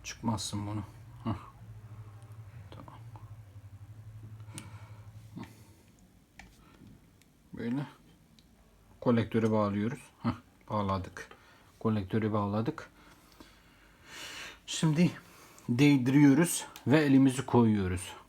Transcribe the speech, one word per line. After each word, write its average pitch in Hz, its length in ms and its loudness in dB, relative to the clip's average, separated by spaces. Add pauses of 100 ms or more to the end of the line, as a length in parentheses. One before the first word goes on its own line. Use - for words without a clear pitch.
Çıkmasın 104 640 -8
bunu. 104 160 -8 (400)
Hah. 113 140 -6 (1300)
Tamam. - 280 -20 (4000)
Böyle 139 320 -4 (1120)
kolektöre 113 520 2
bağlıyoruz. 104 500 0 (220)
Hah, 113 120 -2 (340)
bağladık. 98 600 -4 (500)
Kolektöre 107 540 -2
bağladık. 107 560 -4 (1800)
Şimdi 156 460 2 (580)
değdiriyoruz 139 960 4 (220)
ve 143 120 6
elimizi 135 460 4
koyuyoruz. 104 680 2 (160)